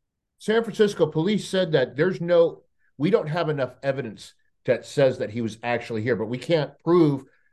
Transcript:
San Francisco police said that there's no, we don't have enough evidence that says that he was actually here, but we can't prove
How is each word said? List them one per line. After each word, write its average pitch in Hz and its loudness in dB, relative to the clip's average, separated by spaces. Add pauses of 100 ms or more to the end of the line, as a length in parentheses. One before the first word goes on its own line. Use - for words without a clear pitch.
(380)
San 226 0
Francisco 202 0
police 175 -2
said 185 -2
that 123 0
there's 175 0
no, 170 2 (340)
we 151 0
don't 190 2
have 156 -2
enough 139 -4
evidence 131 -6 (320)
that 120 0
says 131 2
that 107 -6
he 110 -6
was 113 -6
actually 117 -4
here, 113 0
but 104 -6
we 123 -6
can't 151 -2 (100)
prove 160 2 (280)